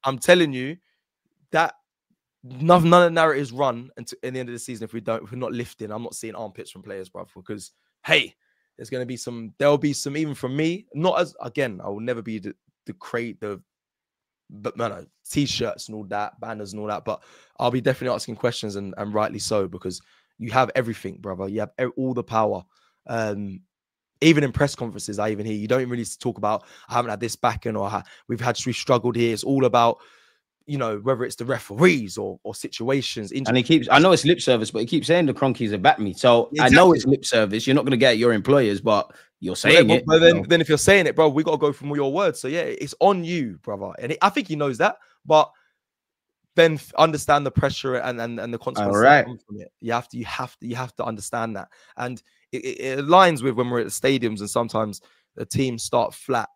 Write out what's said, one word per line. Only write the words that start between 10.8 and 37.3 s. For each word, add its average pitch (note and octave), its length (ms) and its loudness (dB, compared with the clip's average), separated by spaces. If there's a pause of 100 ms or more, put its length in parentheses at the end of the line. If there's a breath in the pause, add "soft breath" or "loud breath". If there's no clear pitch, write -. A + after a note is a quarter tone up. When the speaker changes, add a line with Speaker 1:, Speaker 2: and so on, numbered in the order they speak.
Speaker 1:
not E3+ 260 0
as, F3+ 220 -4
again, A#2+ 420 -4
I F#2+ 60 -8
will G2+ 100 -8
never A#2 220 -4
be A2 180 -8
the, F#2+ 160 -12 (300)
the - 80 -14
create A#2 460 -8
the, G2+ 220 -10 (880)
but G#2 260 -10
no, A#2 120 -4
no, F#2 180 -10 (240)
t-shirts C3 580 -4
and G#2+ 80 -14
all G#2+ 100 -12
that, G#2 340 -8
banners G#2+ 340 -12
and G#2+ 80 -10
all G#2+ 60 -8
that, G#2 180 -6
but - 160 -6 (380 soft breath)
I'll B2 120 0
be B2+ 100 -2
definitely B2+ 340 -2
asking A2+ 220 -10
questions A2 380 -4
and, G2 220 -10
and G#2 160 -8
rightly G#2+ 260 -2
so, G2+ 280 -2
because F#2 340 -10 (380)
you A2+ 120 -10
have B2+ 240 2
everything, A2+ 420 -4
brother. F#2+ 300 -10
You G#2 120 -6
have G#2 200 -6
e-, B2+ 60 -2 (100)
all C3 180 -4
the A#2+ 100 -6
power. G#2 400 -2 (440)
Um, G#2 540 -6 (600)
even D3+ 220 6
in C3 80 -2
press C#3+ 240 0
conferences, G#2 440 -8
I G#2+ 100 0
even G#2 160 -4
hear A2 100 -4
you G#2 120 -6
don't B2 140 2
even B2 100 -6
really A#2+ 140 -6 (140)
talk - 180 -6
about, G#2 260 -2 (260 soft breath)
"I - 40 -12
haven't A#2+ 180 0
had G#2+ 80 -8
this A2+ 160 -6
backing," A#2 400 -2
or, G2+ 140 -4
"Ha-, G#2+ 140 -6 (240 soft breath)
we've A#2 140 -6
had, A#2+ 240 -2
we've B2 100 -4
struggled A#2+ 400 0
here." A#2 180 0
It's G#2 100 -6
all C3+ 220 2
about, A#2 320 4 (680 soft breath)
you D3 100 -6
know, A2+ 220 -4
whether A#2+ 260 -2
it's - 100 -10
the A#2+ 100 -12
referees A#2+ 760 0
or, G2 240 -8
or A2 100 -12
situations, A#2 800 -4
Speaker 2:
And B2+ 260 0
he B2 60 2
keeps, D3+ 260 2
I C3+ 100 6
know F3+ 120 8
it's D#3+ 140 4
lip F3 160 2
service, G#2+ 280 2
but A2+ 100 -6
he A#2 60 -2
keeps B2+ 220 -2
saying E3+ 180 4
the C3 80 0
Kroenkes A#2 380 -2
have G2+ 100 -4
backed C3+ 180 4
me. G2+ 140 -4
So A#2 380 4
Speaker 1:
Yeah, D3+ 140 2
Speaker 2:
I - 40 6
know E3+ 240 10
Speaker 1:
exactly. C#3+ 40 6
Speaker 2:
it's A#2 100 -4
lip C3+ 180 2
service. A2 420 0